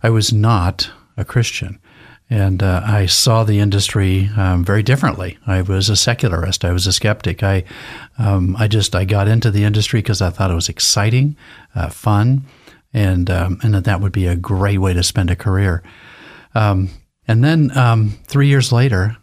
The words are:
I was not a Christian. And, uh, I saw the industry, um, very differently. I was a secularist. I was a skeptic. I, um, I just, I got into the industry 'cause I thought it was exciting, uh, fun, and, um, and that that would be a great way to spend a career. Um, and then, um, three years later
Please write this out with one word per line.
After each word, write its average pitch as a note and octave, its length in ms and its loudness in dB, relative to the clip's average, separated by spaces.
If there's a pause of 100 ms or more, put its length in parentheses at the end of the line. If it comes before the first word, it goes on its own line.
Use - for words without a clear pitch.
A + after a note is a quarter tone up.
I A#2 60 2
was A2 240 2
not G#2 580 0 (280)
a A#2+ 60 -4
Christian. - 540 -4 (520)
And, G2 320 2
uh, F#2 200 0
I G#2+ 220 0
saw A2+ 400 2
the G#2 160 2
industry, G2 760 0
um, F2+ 300 2
very G2+ 180 0
differently. A#2 540 -2 (100)
I F#2 140 0
was F#2+ 300 -2
a G#2 60 2
secularist. F#2+ 680 -2
I F2 80 0
was F2+ 140 -2
a F#2 80 0
skeptic. - 480 -2
I, G2 220 0 (520)
um, G2 420 0
I A2 100 0
just, G2+ 280 0
I F#2 80 0
got G2+ 240 0
into A2+ 220 2
the G#2 140 2
industry G#2+ 360 0
'cause G2 220 -2
I F2+ 80 0
thought F#2 200 -2
it F2 40 0
was E2 160 -4
exciting, B2 680 0 (380)
uh, - 160 -4
fun, A#2 540 0 (500)
and, F#2 360 0
um, F2+ 320 -2
and A2 120 2
that F#2 100 0
that F#2+ 160 0
would G2 120 -2
be F#2+ 140 0
a F2 80 0
great G2 440 0
way F#2+ 160 0
to F2 80 0
spend F2+ 280 -2
a F2 60 0
career. F#2+ 460 -2 (720)
Um, G2+ 340 0 (400)
and A2+ 160 2
then, D3+ 320 2
um, A2+ 380 2 (120)
three C#3 200 2
years C#3 260 2
later A2+ 500 0